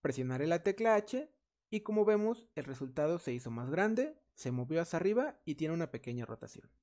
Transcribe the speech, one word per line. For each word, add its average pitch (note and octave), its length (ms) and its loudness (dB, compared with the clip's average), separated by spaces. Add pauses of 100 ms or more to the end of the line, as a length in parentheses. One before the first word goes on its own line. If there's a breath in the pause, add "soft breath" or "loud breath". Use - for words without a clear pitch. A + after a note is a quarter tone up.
Presionaré C3 440 -2
la E3+ 160 0
tecla G#3+ 320 2
H A#3 380 0 (400)
y G#3 100 -2
como G#3+ 240 2
vemos G#3+ 480 2
el C3 120 -8
resultado C#3 520 -2
se C3 160 -4
hizo B2 160 -6
más A#2+ 220 -4
grande, A3 440 2 (200)
se - 160 -4
movió B2+ 280 0
hacia E3+ 180 -2
arriba A3 480 0
y D3 100 -4
tiene D#3+ 180 -2
una E3 160 -2
pequeña B2 380 -6
rotación. - 420 -14 (140)